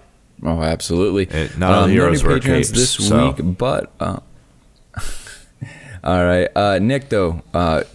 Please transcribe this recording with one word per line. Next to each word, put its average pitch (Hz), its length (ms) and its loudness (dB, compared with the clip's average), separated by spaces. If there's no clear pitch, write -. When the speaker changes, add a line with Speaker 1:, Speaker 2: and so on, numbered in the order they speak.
Speaker 1:
Oh, 82 180 -2
absolutely. 87 640 0
Speaker 2:
It, 78 340 -4
not 92 160 2
all 92 100 4
Speaker 1:
Um, 95 60 2
Speaker 2:
heroes 90 320 4
Speaker 1:
no - 60 4
new - 60 4
Speaker 2:
wear 127 60 0
Speaker 1:
patrons 131 280 0
Speaker 2:
capes, 113 100 -2
Speaker 1:
this 123 120 2
Speaker 2:
so. 71 240 2
Speaker 1:
week, 82 260 -4
but, - 400 -4
uh, 92 220 -6
<laughs> - 1080 -12
all 87 200 2
right. 90 300 2
Uh, 98 240 2
Nick, 131 300 0
though, 87 340 0
uh, 82 300 0